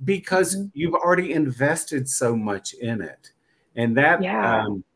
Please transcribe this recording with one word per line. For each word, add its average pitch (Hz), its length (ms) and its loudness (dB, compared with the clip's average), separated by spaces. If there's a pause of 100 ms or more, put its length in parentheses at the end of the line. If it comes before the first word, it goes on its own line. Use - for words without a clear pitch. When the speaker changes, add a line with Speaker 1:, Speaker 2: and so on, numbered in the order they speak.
Speaker 1:
because 185 540 2
Speaker 2:
Mm-hmm. 202 160 -6
Speaker 1:
you've 160 220 -2
already 175 380 2
invested 143 760 0
so 117 260 0
much 107 400 -4
in 113 260 -6
it. - 300 -14 (440)
And 117 220 2
that, 151 220 4
Speaker 2:
Yeah. 110 460 0
Speaker 1:
um, 101 180 -6 (120)